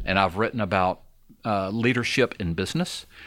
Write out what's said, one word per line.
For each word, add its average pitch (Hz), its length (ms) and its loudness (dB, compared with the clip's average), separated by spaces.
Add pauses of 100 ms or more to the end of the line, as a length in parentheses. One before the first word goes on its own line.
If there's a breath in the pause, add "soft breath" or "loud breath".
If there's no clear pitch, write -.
and 95 120 2
I've 92 200 4
written 110 240 0
about, 92 400 0 (420)
uh, 98 260 0
leadership 117 680 0
in 82 140 -2
business. 98 520 -4 (220 loud breath)